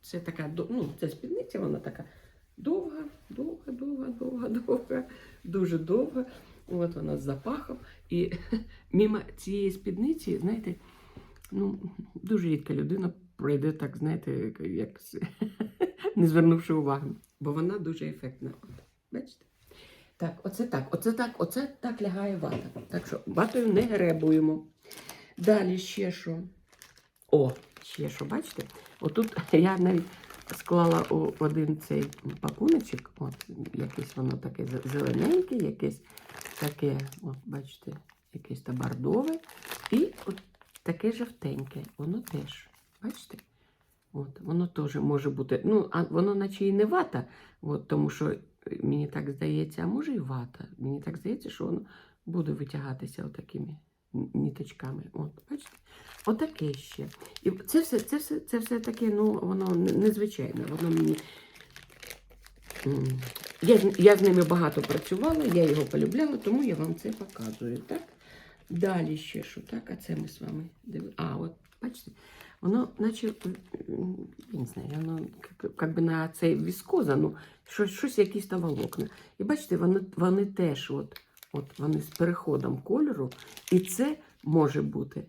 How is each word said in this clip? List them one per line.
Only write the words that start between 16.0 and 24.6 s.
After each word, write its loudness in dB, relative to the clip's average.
не 8
звернувши 6
уваги, 0
бо -2
вона 0
дуже -6
ефектна. -10
От, -20
бачите? -12
Так, -6
оце -4
так, -4
оце 0
так, -2
оце -4
так -4
лягає -2
вата. -6
Так -6
що -6
ватою 2
не 8
гребуємо. 4